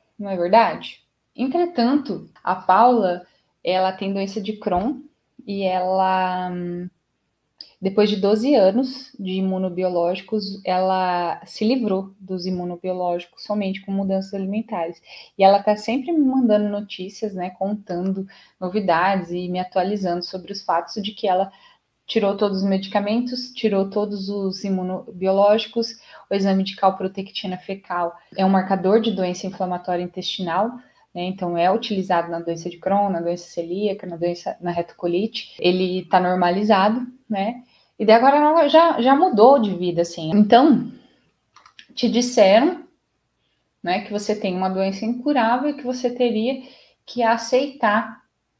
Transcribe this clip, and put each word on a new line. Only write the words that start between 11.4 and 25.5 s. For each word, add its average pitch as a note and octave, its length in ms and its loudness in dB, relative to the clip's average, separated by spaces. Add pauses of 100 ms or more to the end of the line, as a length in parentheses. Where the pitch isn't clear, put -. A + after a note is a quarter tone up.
se - 200 -6
livrou G3+ 520 -2
dos F#3 280 -10
imunobiológicos F3 960 -6
somente G3 380 -4
com - 100 -10
mudanças F#3+ 420 -2
alimentares. G3 680 -6 (360)
E G3 60 2
ela G3 180 8
tá G#3 140 2
sempre B3+ 380 -4
me D#4 100 4
mandando A#3 460 2
notícias, G3+ 640 -10
né, F3+ 140 -6
contando F#3+ 760 -6 (360)
novidades F#3 720 0
e F3+ 180 -6
me F3+ 100 -4
atualizando F#3 640 -2
sobre F#3 300 -10
os G#3 80 -14
fatos G3 420 -4
de G#3 80 -8
que G#3+ 160 -6
ela F#3+ 240 0 (540)
tirou G3+ 300 0
todos G3 240 -2
os F#3+ 40 -2
medicamentos, G3+ 880 -2
tirou G3 380 -2
todos G3+ 400 -4
os G3 340 -6
imunobiológicos, G3 1400 0 (300)